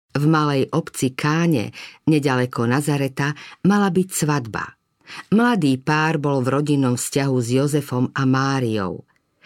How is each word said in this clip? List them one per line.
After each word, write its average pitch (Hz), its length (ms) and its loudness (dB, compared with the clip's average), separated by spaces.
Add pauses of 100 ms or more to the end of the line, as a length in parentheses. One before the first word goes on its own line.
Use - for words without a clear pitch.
V 143 160 -2
malej 151 480 2
obci 135 400 -2
Káne, 151 580 0 (380)
nedaleko 131 560 0
Nazareta, 139 720 -2 (320)
mala 202 240 2
byť 185 160 0
svadba. 123 560 -2 (680)
Mladý 196 480 2
pár 156 380 0
bol 143 260 0
v 131 160 0
rodinnom 139 380 2
vzťahu 139 420 -2
s 117 140 -2
Jozefom 135 640 0
a 139 80 0
Máriou. 131 800 -2 (420)